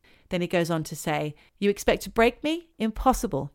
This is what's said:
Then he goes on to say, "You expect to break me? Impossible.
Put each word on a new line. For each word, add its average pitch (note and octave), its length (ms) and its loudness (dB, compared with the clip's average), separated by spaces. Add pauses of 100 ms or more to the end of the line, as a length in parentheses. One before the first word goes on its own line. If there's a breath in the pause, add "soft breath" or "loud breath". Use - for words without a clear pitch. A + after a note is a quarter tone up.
(300 soft breath)
Then F3+ 100 -2
he F3 60 -2
goes E3+ 240 2
on D#3+ 140 -2
to D#3 120 -12
say, D3+ 380 -4 (240 soft breath)
"You G3+ 120 2
expect - 340 0
to G3 60 -12
break A#3 320 2
me? E4 260 -4 (100)
Impossible. A3 760 0